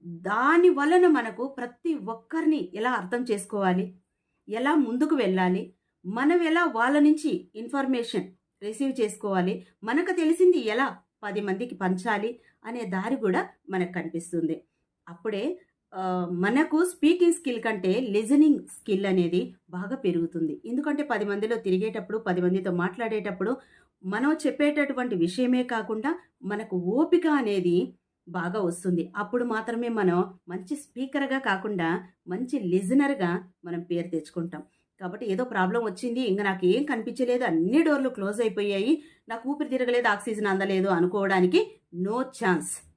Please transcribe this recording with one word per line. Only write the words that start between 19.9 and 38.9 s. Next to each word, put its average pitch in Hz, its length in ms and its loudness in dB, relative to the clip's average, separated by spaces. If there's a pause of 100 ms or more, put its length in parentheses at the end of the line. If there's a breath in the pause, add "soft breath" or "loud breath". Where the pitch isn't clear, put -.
పెరుగుతుంది. 165 680 -2
ఎందుకంటే 294 380 -2
పది 226 220 -2
మందిలో 208 320 -2
తిరిగేటప్పుడు, 214 640 -2
పది 185 220 -2
మందితో 180 300 0
మాట్లాడేటప్పుడు 202 840 -4 (480 soft breath)
మనం 247 420 0
చెప్పేటటువంటి 285 680 0
విషయమే 247 480 2
కాకుండా 240 560 -2 (240 loud breath)
మనకు 208 340 -6
ఓపిక 302 500 2
అనేది 202 680 2 (340)
బాగా 180 320 -4
వస్తుంది. 175 560 -2
అప్పుడు 208 280 -2
మాత్రమే 233 440 -4
మనం 185 500 0 (100)
మంచి 180 280 -8
స్పీకర్గా 269 640 -4
కాకుండా 185 680 -2 (200)
మంచి 247 320 -4
లిజనర్గా 196 880 0 (160)
మనం 175 160 -6
పేరు 175 280 -4
తెచ్చుకుంటాం. 170 540 -8 (380)
కాబట్టి 190 260 -8
ఏదో 202 180 -2
ప్రాబ్లం 220 400 0
వచ్చింది, 233 360 -4
ఇంకా 208 220 0
నాకు 185 240 0
ఏం 226 180 4
కనిపించలేదు, 247 600 -2
అన్ని 190 380 2
డోర్లు 277 260 2
క్లోజ్ 208 320 -4
అయిపోయాయి, 208 640 0 (260 loud breath)